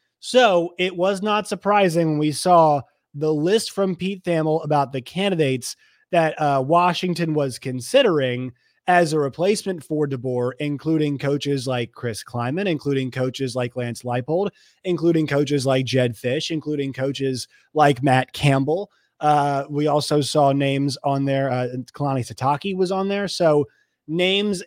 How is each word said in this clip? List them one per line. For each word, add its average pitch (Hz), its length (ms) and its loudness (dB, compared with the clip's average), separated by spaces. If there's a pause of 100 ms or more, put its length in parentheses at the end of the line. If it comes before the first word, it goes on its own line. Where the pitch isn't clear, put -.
(180)
So 185 600 4
it 185 180 -2
was 190 260 0
not 208 240 -2
surprising 185 600 2
when 151 100 0
we 151 140 0
saw 160 480 4 (340)
the 156 180 -2
list 175 380 0
from 190 240 -2
Pete 185 300 -6
Thamel 160 400 0
about 143 260 0
the 131 120 -6
candidates 160 720 -2 (340)
that, 160 300 2
uh, 143 260 2
Washington 170 680 2
was 139 240 -2
considering 127 920 0 (340)
as 175 260 4
a 156 80 2
replacement 175 640 -2
for 151 240 -2
DeBoer, 127 500 -2
including 147 600 -2
coaches 139 480 -2
like 123 260 -2
Chris 117 320 -8
Klieman, 131 420 -4
including 139 440 -2
coaches 131 440 -4
like 123 220 -4
Lance 120 260 -6
Leipold, 127 460 -2 (360)
including 160 420 2
coaches 143 380 0
like 135 200 2
Jedd 120 320 0
Fisch, 135 340 -4
including 147 420 -4
coaches 131 540 -4 (280)
like 143 280 4
Matt 131 300 2
Campbell. 143 580 0 (300)
Uh, 143 480 2
we 147 180 -2
also 147 360 2
saw 139 280 4
names 139 540 0
on 139 220 0
there. 135 240 0
Uh, 123 180 -2 (240)
Kalani 135 340 -4
Sitake 143 480 -2
was 180 160 0
on 190 180 -2
there. 202 200 -2
So 151 380 2 (420)
names 185 580 0